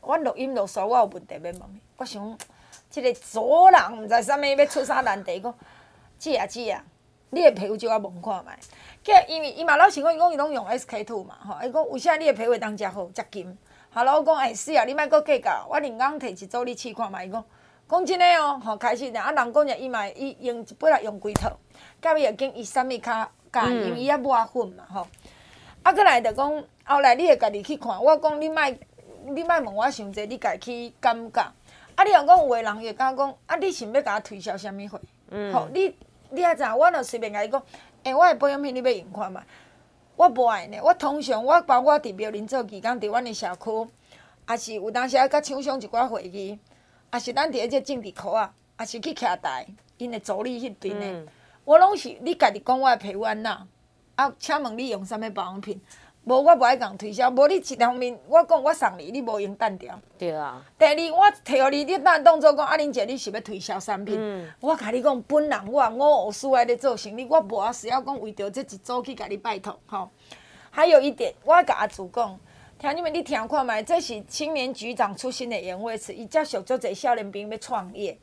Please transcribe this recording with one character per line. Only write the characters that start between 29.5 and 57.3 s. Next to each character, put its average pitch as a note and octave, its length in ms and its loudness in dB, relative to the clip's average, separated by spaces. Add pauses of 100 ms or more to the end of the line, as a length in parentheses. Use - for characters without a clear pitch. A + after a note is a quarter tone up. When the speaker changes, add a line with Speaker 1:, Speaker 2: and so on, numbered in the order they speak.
Speaker 1:
问 G#3+ 160 -6
我 A#3 160 0
伤 G#3 200 -12
济， G#3 140 -8
你 A#3+ 120 -10
家 G3+ 180 -4
己 A#3+ 340 -12
去 - 100 -20
感 A#3 320 -2
觉。 A#3 100 0 (540)
啊， F#4+ 80 6
你 G#4 60 4
若 E4 160 8
讲 F4 140 10
有 D4 100 2
诶 A#3 140 2
人 G#3+ 140 -4
会 A3+ 160 -10
甲 C4 180 0
我 C4 40 -8
讲， C4+ 200 -2 (100)
啊， D#4+ 120 -2
你 F#4 140 -2
是 G#3+ 200 -10
要 C4+ 100 4
甲 G#3 140 -4
我 G#3+ 60 -2
推 G3+ 180 -16
销 F#3+ 180 -8
啥 G3 140 -10
物 G3+ 160 -14
货？ G3+ 120 -14 (300)
Speaker 2:
嗯。 G3+ 240 -8
Speaker 1:
吼， - 180 0
你， F#4 240 0 (360)
你 D4+ 120 -2
还 E4+ 120 2
知 C#4 80 -4
影？ A3+ 120 -2
我 D#4 140 6
若 D#4 140 -2
随 A#3+ 160 -8
便 A3 120 -6
甲 G#3 120 -4
伊 G#3 40 -6
讲 C4 140 -4 (400)
，“诶， C4 140 -4
我 D#4 80 6
诶 F4 100 8
保 C4+ 160 0
养 C#4 100 -2
品 C#4+ 140 -6
你 B3+ 80 -6
要 B3+ 80 0
用 F#3+ 240 -2
看 F#3+ 180 -8
觅。” F#3 60 -14 (800)
我 F4 140 6
无 B3 160 2
爱 G3 220 0
呢， G#3 160 -14
我 E4+ 100 6
通 D4+ 260 -2
常 A#3 240 -2
我 D4+ 200 6
包 B3+ 180 4
括 D4 180 4
伫 G3+ 160 -10
苗 G#3+ 140 -8
林 G#3+ 160 -10
做 B3 200 -4
期 G3 140 -16
间， A3+ 200 -4
伫 G#3 80 -6
阮 A#3 180 -2
诶 A#3 80 -10
社 G3 220 -8
区， A3 320 -6 (600)
也 - 100 -2
是 A3 180 -10
有 G#3 160 -8
当 B3 180 -2
时 C4 80 2
啊， C4 100 6
甲 D4 140 2
厂 C#4+ 200 -8
商 C4 200 -4
一 G#3 60 -14
寡 A#3+ 200 0
会 A3 140 -6
议， G3 380 -12 (520)
也 A#3+ 80 -6
是 A#3+ 140 -8
咱 D4 160 0
伫 - 40 -8
咧 A#3 140 -4
这 C4 140 0
政 C4+ 180 -8
治 G3 120 -14
课 - 180 -10
啊， G3+ 240 -2 (260)
也 A3+ 60 -10
是 A#3 140 -12
去 D4+ 120 -8
徛 F#3 260 -2
台， C3 280 -8 (320)
因 A#3+ 140 -10
诶 A3+ 80 -10
助 G#3 240 -6
理 B3 180 -8
迄 A#3+ 180 -10
边 G3+ 200 -8
呢， G3+ 60 -8
Speaker 2:
嗯。 E3+ 220 -12 (380)
Speaker 1:
我 D#4 140 8
拢 F#4+ 180 4
是 - 240 -12
你 E4+ 140 -6
家 A3+ 160 2
己 G3+ 80 -12
讲 B3+ 200 -2
我 C4+ 80 2
诶 B3 80 4
皮 G3+ 180 -12
肤 G3+ 80 -8
安 G#3+ 220 -6
怎， A3 80 -6 (640)
啊， F#3+ 220 0
请 - 240 -4
问 A3+ 160 -8
你 B3+ 120 -8
用 G3 140 -8
啥 G#3+ 140 -10
物 A3 140 -8
保 F#3+ 140 -8
养 F#3 140 -14
品？ G3 220 -12 (440)
无， C4 160 4
我 D#4+ 140 8
无 B3+ 80 2
爱 B3 140 4
共 G3+ 200 -8
推 G#3+ 140 -10
销， B3 180 2
无 C4+ 200 6